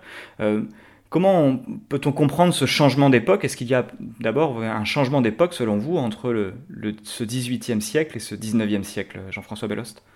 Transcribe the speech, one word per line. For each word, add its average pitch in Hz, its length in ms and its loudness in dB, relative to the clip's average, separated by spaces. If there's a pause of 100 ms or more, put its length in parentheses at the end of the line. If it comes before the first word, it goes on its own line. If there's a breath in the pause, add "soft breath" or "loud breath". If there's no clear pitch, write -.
(400 loud breath)
Euh, 107 220 0 (480 loud breath)
comment 185 360 4
on, 131 120 4 (300)
peut-on 143 240 -2
comprendre 156 420 4
ce 139 120 0
changement 139 440 4
d'époque ? 107 360 4
Est-ce 123 100 -4
qu'il 120 140 -6
y 131 40 2
a 123 140 2 (320)
d'abord 117 420 0
un 110 220 -2
changement 135 380 2
d'époque, 120 320 2
selon 110 240 0
vous, 143 180 -2
entre 123 380 -2
le, 101 200 -2 (140)
le, 107 260 -6 (100)
ce - 200 -8
dix-huitième 120 560 -2
siècle 151 380 -2
et - 20 -10
ce - 160 -12
dix-neuvième 104 480 0
siècle, 95 460 -10
Jean-François 107 400 -10
Bellost ? 107 340 -8 (120)